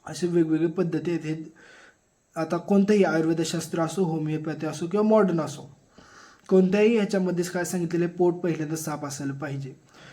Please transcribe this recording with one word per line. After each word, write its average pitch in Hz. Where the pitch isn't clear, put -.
असे 160
वेगवेगळे 165
पद्धती 165
आहेत. 156
हे 160
आता 160
कोणतंही 202
आयुर्वेदशास्त्र 160
असो, 165
होमिओपॅथी 156
असो 156
किंवा 208
मॉडर्न 196
असो, -
कोणत्याही 202
ह्याच्यामध्येच 185
काय 180
सांगितलेलं 175
आहे, 175
पोट 175
पहिल्यांदा 156
साफ 147
असायला 139
पाहिजे. 139